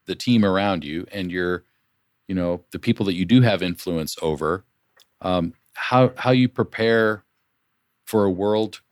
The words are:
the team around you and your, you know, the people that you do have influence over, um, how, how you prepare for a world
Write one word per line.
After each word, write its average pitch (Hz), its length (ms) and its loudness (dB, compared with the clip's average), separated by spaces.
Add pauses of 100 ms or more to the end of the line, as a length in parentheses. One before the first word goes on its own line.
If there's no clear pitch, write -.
the 95 80 -6
team 117 300 2
around 95 400 0
you 80 280 -8
and 92 180 -6
your, 90 340 -2 (600)
you 95 80 -6
know, 87 280 -2 (100)
the 90 60 -10
people 113 280 -2
that 92 80 0
you 92 100 -2
do 123 180 6
have 98 200 2
influence 82 580 -4
over, 78 440 -2 (580)
um, 87 300 -2 (220)
how, 127 420 2
how 127 140 -2
you 127 180 4
prepare 113 760 0 (800)
for 104 200 2
a 98 60 2
world 104 500 -2 (120)